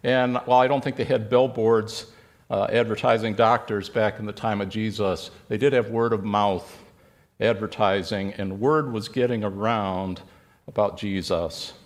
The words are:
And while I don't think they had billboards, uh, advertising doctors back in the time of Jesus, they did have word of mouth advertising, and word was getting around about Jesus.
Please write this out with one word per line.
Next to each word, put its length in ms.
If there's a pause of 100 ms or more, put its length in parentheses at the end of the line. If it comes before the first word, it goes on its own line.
And 360
while 200
I 80
don't 160
think 140
they 80
had 240
billboards, 760 (440)
uh, 180
advertising 640
doctors 540
back 320
in 60
the 80
time 260
of 80
Jesus, 640 (160)
they 100
did 140
have 180
word 220
of 140
mouth 580 (560)
advertising, 960
and 260
word 320
was 160
getting 380
around 760 (480)
about 300
Jesus. 720 (140)